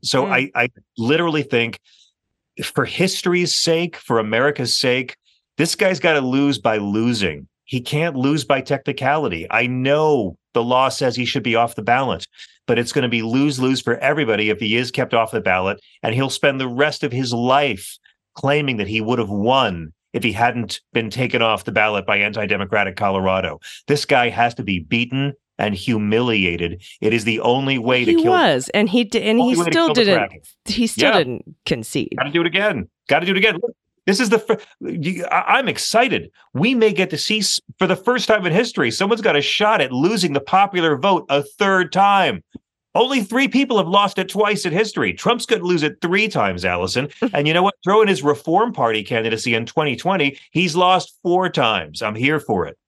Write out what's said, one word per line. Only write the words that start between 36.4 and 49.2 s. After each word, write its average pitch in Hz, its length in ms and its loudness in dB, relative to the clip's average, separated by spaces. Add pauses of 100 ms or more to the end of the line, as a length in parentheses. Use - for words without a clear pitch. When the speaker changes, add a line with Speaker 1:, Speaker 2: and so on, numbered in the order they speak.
Speaker 1:
We 202 200 0
may 220 200 4
get 180 180 0
to 151 60 -4
see 214 220 -2
s-, - 200 -2 (180)
for 190 80 0
the 180 120 2
first 240 320 -2
time 208 160 4
in 160 80 0
history, 196 380 0
someone's 208 300 0
got 175 140 2
a 143 60 2
shot 208 400 2
at 127 100 -2
losing 165 420 0
the 139 60 2
popular 180 580 2
vote 180 320 2
a 143 140 2
third 185 480 0
time. 190 520 4 (520)
Only 254 260 2
three 254 260 0
people 254 300 0
have 175 100 2
lost 202 300 2
it 185 120 -2
twice 208 360 0
in 156 80 -4
history. 170 400 0
Trump's 240 320 -2
gonna 208 180 0
lose 175 200 0
it 147 180 -4
three 196 260 0
times, 95 380 -2
Allison. 92 420 -2 (140)
Speaker 2:
<laughs> 262 140 -2
Speaker 1:
And 143 120 0
you 156 60 2
know 175 100 2
what? 202 200 0
Throw 202 180 4
in 214 60 4
his 151 160 0
Reform 165 500 0
Party 113 300 0
candidacy 113 500 -2